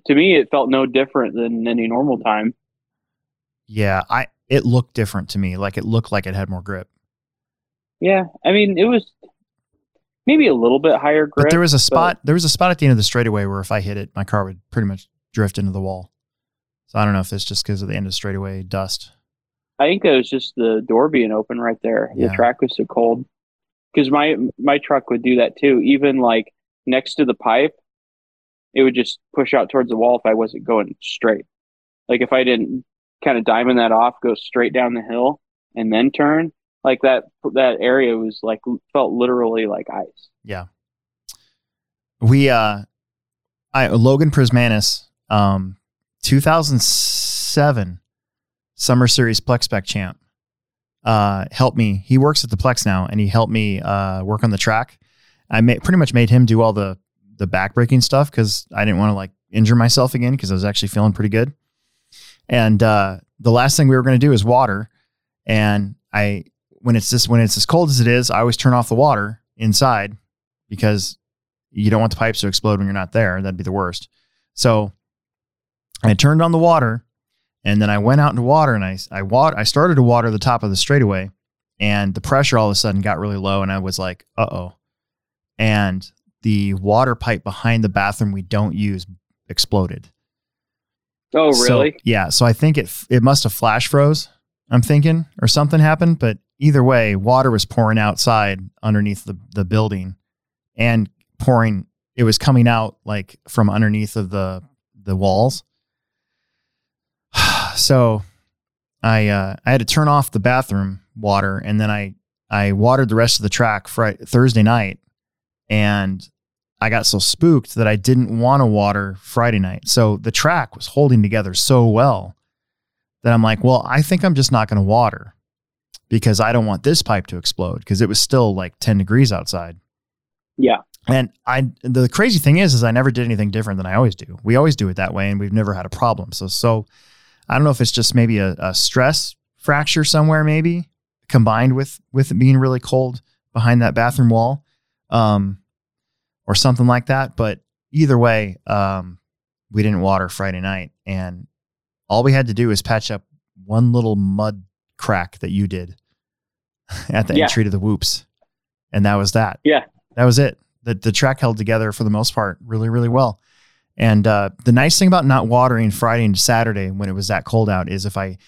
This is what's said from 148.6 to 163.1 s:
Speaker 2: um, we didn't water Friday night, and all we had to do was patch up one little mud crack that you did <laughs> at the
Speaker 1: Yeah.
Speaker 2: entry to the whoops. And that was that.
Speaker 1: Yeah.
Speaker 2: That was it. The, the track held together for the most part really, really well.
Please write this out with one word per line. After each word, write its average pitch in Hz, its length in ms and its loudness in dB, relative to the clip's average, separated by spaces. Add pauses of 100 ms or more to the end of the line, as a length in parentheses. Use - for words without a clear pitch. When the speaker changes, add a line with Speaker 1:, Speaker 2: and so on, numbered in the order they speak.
Speaker 2:
um, 95 520 -4 (520)
we 104 120 0
didn't 104 180 0
water 95 300 0
Friday 92 320 -8
night, 95 300 -8 (120)
and 92 420 -10 (640)
all 110 140 2
we 135 100 4
had 135 140 2
to 113 80 -4
do 117 140 0
was 101 120 0
patch 110 300 -4
up 104 140 -10 (420)
one 117 260 2
little 113 240 0
mud 101 460 -2 (340)
crack 90 440 -4
that 90 100 -8
you 98 160 0
did 90 300 -10 (580)
<laughs> - 560 -18
at 104 180 -2
the - 80 -2
Speaker 1:
Yeah. 156 80 2
Speaker 2:
entry 117 200 0
to 101 60 -2
the 98 80 -2
whoops. 101 460 -4 (680)
And 101 140 0
that 101 120 2
was 101 160 -2
that. 107 320 -2
Speaker 1:
Yeah. 151 200 2 (320)
Speaker 2:
That 120 80 2
was 123 140 4
it. 139 200 0 (260)
The, 117 100 -4
the 101 180 -2
track 131 280 -2
held 117 160 0
together 110 360 -2
for 113 120 -6
the 107 60 0
most 107 240 -2
part 101 300 -4
really, 113 260 -4
really 120 180 0
well. 120 320 0 (560)